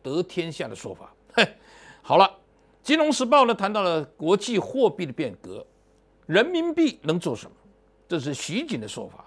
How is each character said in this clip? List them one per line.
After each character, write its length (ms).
得 200
天 300
下” 160
的 80
说 180
法。 200
嘿， 140
好 160
了， 80
《金 140
融 140
时 140
报》 220
呢 80
谈 160
到 120
了 200
国 320
际 240
货 300
币 160
的 80
变 280
革， 240
人 200
民 280
币 300
能 140
做 160
什 160
么？ 60
这 120
是 140
习 340
近 140
的 60
说 200
法。 200